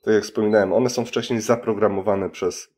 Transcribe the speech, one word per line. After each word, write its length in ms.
tak 120
jak 100
wspominałem, 500
one 160
są 160
wcześniej 360
zaprogramowane 880
przez 480